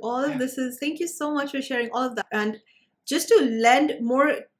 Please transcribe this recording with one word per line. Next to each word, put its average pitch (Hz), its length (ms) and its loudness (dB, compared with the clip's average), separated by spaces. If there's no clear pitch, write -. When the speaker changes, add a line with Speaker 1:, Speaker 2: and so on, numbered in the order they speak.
Speaker 1:
All 247 200 -2
of 294 80 0
Speaker 2:
Yeah. 269 80 -4
Speaker 1:
this 262 180 -4
is, 254 220 -6
thank 302 220 -4
you 339 80 -2
so 294 260 -4
much 285 160 -2
for 269 100 -4
sharing 240 300 -4
all 254 140 -2
of 247 100 -4
that. 208 160 -6
And 214 300 -2
just 320 220 -2
to 440 120 8
lend 240 600 4
more 254 420 2